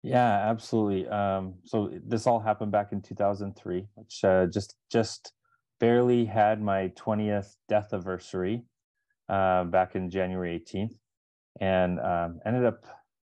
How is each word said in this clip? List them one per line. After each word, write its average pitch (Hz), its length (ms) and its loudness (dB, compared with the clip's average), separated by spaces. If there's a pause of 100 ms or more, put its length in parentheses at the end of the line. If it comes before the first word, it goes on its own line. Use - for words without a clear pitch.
Yeah, 113 480 2
absolutely. 107 580 0
Um, 95 460 -2 (100)
so 104 260 -2 (140)
this 110 220 -2
all 117 120 2
happened 107 320 -2
back 101 220 0
in 101 80 -6
two - 140 -14
thousand 101 420 -2
three, 92 380 -8
which, - 280 -12
uh, 92 240 4
just, 101 300 -6 (160)
just - 400 -2 (480)
barely 120 460 4
had 107 340 2
my 98 280 0
twentieth 104 680 -4 (120)
death 104 260 0
anniversary, 92 720 -4 (680)
uh, 92 340 2
back 92 300 0
in 92 160 -4
January 92 460 -4
eighteenth, 98 360 -6 (680)
and, 92 400 0
um, 85 440 -4
ended 123 220 0
up - 180 -2 (520)